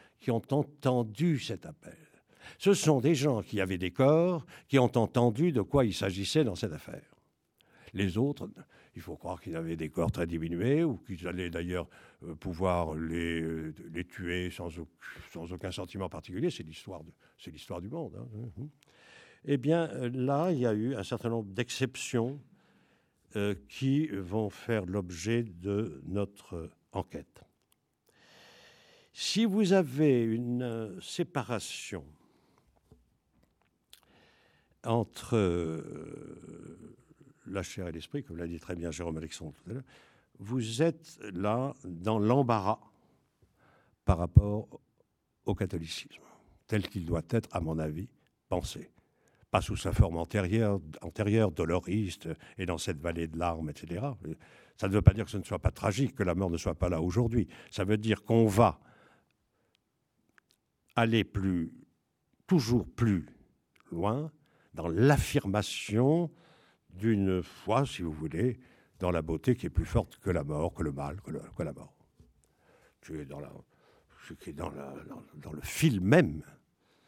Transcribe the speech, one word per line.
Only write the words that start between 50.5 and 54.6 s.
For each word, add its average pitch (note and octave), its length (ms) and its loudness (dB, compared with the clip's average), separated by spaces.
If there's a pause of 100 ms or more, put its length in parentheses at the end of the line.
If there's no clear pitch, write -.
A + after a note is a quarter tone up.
antérieure, G#2 500 2
doloriste, F2+ 760 -2 (300)
et F#2+ 80 -4
dans F2 140 -2
cette D#2+ 200 -4
vallée E2+ 280 -2
de D#2+ 100 -10
larmes, E2 320 -2
et - 80 -8
cetera. B2 400 -6 (600)